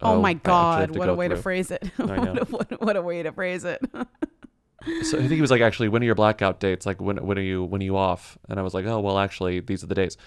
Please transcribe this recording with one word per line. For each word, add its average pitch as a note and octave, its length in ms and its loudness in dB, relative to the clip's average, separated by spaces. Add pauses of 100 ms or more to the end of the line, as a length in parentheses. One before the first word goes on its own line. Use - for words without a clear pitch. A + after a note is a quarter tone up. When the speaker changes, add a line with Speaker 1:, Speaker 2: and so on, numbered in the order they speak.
Speaker 1:
Oh A3 140 4
Speaker 2:
"Oh, - 40 4
Speaker 1:
my G3 100 4
Speaker 2:
I - 20 2
actually D#3 120 -6
Speaker 1:
God, E3+ 360 4
Speaker 2:
have D#3+ 120 0
to E3 60 -4
Speaker 1:
what F3+ 80 0
Speaker 2:
go F3+ 60 2
Speaker 1:
a F3 40 0
way F3 120 0
to F3 80 0
Speaker 2:
through." - 60 -4
Speaker 1:
phrase F#3 280 -2
it. - 240 -8
<laughs> - 40 -16
Speaker 2:
I A3+ 60 -2
know. G3 300 -2
Speaker 1:
What B3 60 -2
a, - 40 -2
what, - 380 -6
what G#3 140 2
a F3 60 -2
way F3 200 -4
to D3+ 100 -6
phrase F3+ 320 -4
it. F3 180 -6 (100)
<laughs> - 0 - (1080)
Speaker 2:
So D#4+ 140 -2
I - 40 2
think C3 120 2
he D#3 80 2
was C3+ 100 4
like, A#2+ 120 6
"Actually, A2 260 2
when A2+ 140 2
are - 20 0
your A2+ 100 4
blackout G#2+ 460 2
dates? F#2 240 0
Like, F#2+ 160 -4
when, G2 240 -2
when G2 140 -2
are G2 40 -2
you, F#2 220 -2
when G2 160 -4
are F#2+ 60 -4
you F#2+ 100 0
off?" F#2 400 0 (140)
And G2 100 -4
I - 20 -2
was F#2 120 -4
like, F#2+ 100 -2
"Oh, A2 160 -2
well, G2 180 2
actually, F2+ 420 -2
these F#2+ 220 -4
are - 40 -14
the G2 80 -2
days." F#2 320 0